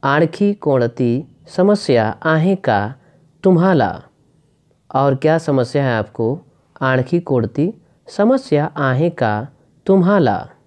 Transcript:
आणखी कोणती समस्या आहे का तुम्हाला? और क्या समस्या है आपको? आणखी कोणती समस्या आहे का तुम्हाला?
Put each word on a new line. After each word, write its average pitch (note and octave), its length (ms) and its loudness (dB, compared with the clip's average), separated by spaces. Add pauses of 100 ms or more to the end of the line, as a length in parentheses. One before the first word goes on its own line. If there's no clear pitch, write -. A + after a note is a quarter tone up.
आणखी D#3+ 500 0
कोणती C3+ 840 -2 (200)
समस्या D3+ 560 2 (100)
आहे D#3+ 320 2
का A2 380 -2 (520)
तुम्हाला? E3 560 2 (960)
और C#3 200 2
क्या D#3 240 0
समस्या C#3 460 -2
है B2+ 80 0
आपको? A2+ 440 -4 (440)
आणखी C3 400 0
कोणती C#3+ 640 -2 (340)
समस्या G3+ 600 0
आहे C#3+ 340 0
का A2 340 -2 (420)
तुम्हाला? F3+ 600 2 (200)